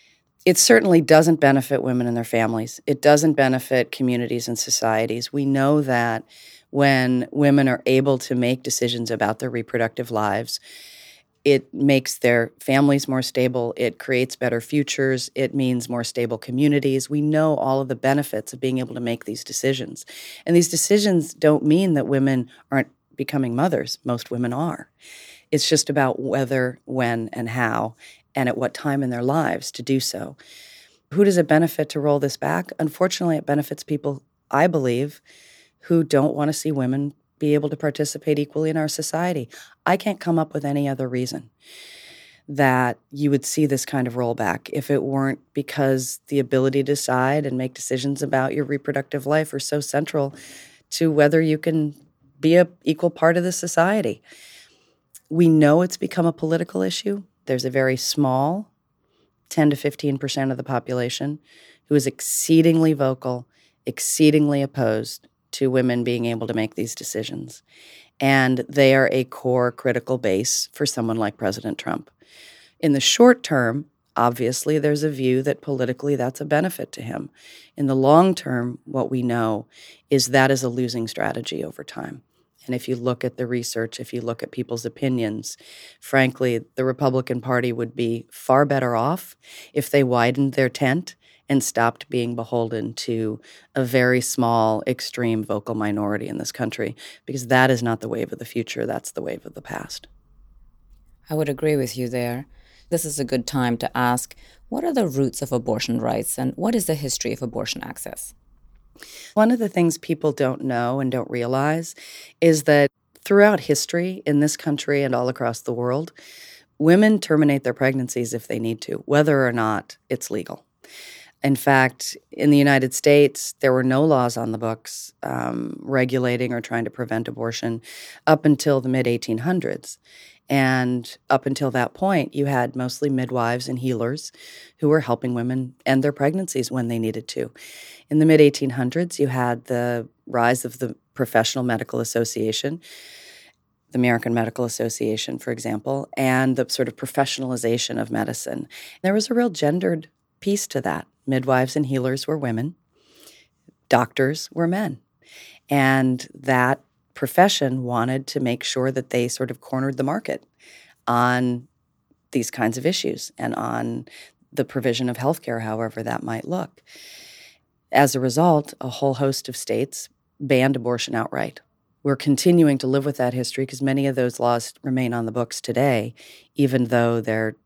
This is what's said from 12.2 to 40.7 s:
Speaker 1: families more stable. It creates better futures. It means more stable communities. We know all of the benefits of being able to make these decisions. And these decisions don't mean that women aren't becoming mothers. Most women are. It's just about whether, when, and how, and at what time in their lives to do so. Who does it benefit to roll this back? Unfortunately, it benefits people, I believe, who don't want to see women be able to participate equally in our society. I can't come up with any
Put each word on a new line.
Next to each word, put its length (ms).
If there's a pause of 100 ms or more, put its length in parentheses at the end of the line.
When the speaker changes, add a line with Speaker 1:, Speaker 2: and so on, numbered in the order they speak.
Speaker 1:
families 480
more 140
stable. 560
It 220
creates 360
better 260
futures. 760
It 180
means 360
more 140
stable 340
communities. 720
We 120
know 340
all 260
of 60
the 80
benefits 560
of 80
being 200
able 160
to 60
make 240
these 180
decisions. 640 (400)
And 100
these 140
decisions 680
don't 280
mean 300
that 140
women 420 (220)
aren't 200 (240)
becoming 400
mothers. 480
Most 280
women 220
are. 360 (600)
It's 180
just 200
about 300
whether, 680
when, 480
and 160
how, 460 (380)
and 140
at 100
what 160
time 300
in 60
their 140
lives 500
to 100
do 160
so. 380 (760)
Who 140
does 120
it 120
benefit 400
to 100
roll 200
this 180
back? 420
Unfortunately, 560
it 100
benefits 380
people, 400 (260)
I 180
believe, 540 (600)
who 220
don't 320
want 140
to 40
see 180
women 420 (260)
be 140
able 160
to 80
participate 600
equally 320
in 80
our 100
society. 640 (360)
I 120
can't 220
come 180
up 160
with 100
any 240